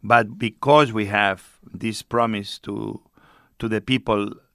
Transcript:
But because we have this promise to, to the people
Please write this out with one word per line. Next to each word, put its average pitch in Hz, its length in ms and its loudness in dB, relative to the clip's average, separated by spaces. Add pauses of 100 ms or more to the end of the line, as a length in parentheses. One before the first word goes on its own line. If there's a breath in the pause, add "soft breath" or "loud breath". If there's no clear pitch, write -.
But 113 340 2
because 139 540 2
we 107 140 -2
have 101 540 0 (140)
this 107 280 -6
promise 110 580 -2
to, - 420 -8 (580 soft breath)
to 117 100 -4
the 107 120 -2
people 107 500 -2 (240)